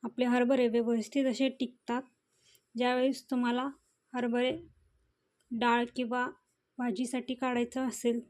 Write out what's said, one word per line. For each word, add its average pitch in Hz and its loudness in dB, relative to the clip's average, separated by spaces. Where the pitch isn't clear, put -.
आपले 240 -2
हरभरे 247 4
व्यवस्थित 233 0
असे 262 2
टिकतात. 247 -6
ज्यावेळेस 254 0
तुम्हाला 247 0
हरभरे 247 0
डाळ 240 4
किंवा 247 -2
भाजीसाठी 247 -2
काढायचं 247 -2
असेल 240 0